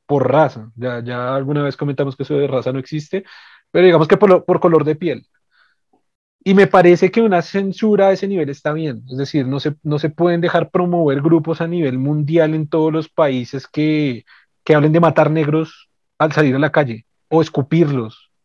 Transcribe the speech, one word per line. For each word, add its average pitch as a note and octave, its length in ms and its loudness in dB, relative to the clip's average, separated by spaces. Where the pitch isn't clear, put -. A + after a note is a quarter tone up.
por B2+ 260 0
raza. B2+ 440 0
Ya, A#2+ 280 -8
ya B2 320 -6
alguna C#3+ 280 -4
vez C#3 120 -4
comentamos C#3 400 -4
que - 60 -10
eso C#3+ 140 -6
de C#3+ 100 0
raza C3 260 -4
no C3 60 -6
existe, D#3 480 -10
pero F3 160 4
digamos D#3+ 200 4
que F#3+ 100 4
por G3+ 120 4
lo, F3+ 160 4
por F3 140 0
color D#3+ 240 4
de D3+ 120 -2
piel. D#3 320 -8
Y F#3+ 100 2
me F#3+ 140 6
parece F3+ 420 6
que A3+ 140 0
una F#3 180 2
censura G3 680 0
a - 20 4
ese F#3+ 160 -4
nivel E3+ 220 -4
está C#3+ 220 -8
bien. D3 380 -8
Es B2+ 80 -10
decir, C#3 300 -4
no C3+ 120 -4
se, D3+ 220 -6
no D3 160 -4
se D#3 140 -4
pueden E3+ 300 0
dejar E3+ 280 -2
promover F3 540 0
grupos E3 360 0
a E3+ 80 -4
nivel D#3+ 300 -4
mundial D3+ 560 0
en D#3 140 -4
todos D#3 260 0
los D#3 160 -6
países C3 580 -4
que, D3+ 580 -4
que D#3 120 2
hablen D3+ 160 4
de E3 80 2
matar D#3 320 4
negros D#3+ 580 -4
al D#3 140 0
salir C#3+ 220 2
a C3 40 -2
la D3 120 0
calle A#2+ 360 -4
o D#3+ 120 2
escupirlos, C#3+ 880 -2